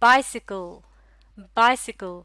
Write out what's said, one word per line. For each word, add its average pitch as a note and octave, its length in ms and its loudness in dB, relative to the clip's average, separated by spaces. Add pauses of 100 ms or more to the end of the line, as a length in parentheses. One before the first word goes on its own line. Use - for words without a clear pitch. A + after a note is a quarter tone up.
बाइसिकल, A#3+ 640 0 (880)
बाइसिकल। A3 680 -2